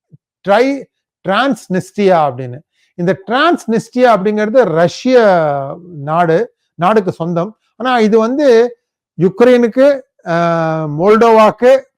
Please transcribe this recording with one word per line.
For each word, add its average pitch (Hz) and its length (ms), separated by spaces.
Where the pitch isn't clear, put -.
ட்ரை-, 254 420
டிரான்ஸ்நிஸ்ட்ரியா 190 920
அப்படின்னு. 127 360
இந்த 180 320
டிரான்ஸ்நிஸ்ட்ரியா 247 840
அப்படிங்கிறது 214 540
ரஷ்ய 175 580
நாடு, 160 600
நாடுக்கு 185 380
சொந்தம். 175 460
ஆனா, 254 220
இது 220 200
வந்து 240 580
யுக்ரைனுக்கு, 240 840
ஆஹ், 165 720
மோல்டோவாக்கு, 220 840